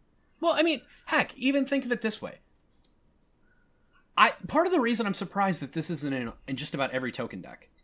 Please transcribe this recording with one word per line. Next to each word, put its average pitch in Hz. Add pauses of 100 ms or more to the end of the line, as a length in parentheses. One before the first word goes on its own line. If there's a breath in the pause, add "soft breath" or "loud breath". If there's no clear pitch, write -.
(400)
Well, 330
I 302
mean, 320 (260 soft breath)
heck, -
even 269
think 277
of 247
it 233
this 220
way. - (1800)
I, 214 (160)
part 339
of 359
the 330
reason 226
I'm 196
surprised 190
that 135
this 165
isn't 143
in, 120 (140)
in 135
just 139
about 135
every 127
token 107
deck - (160)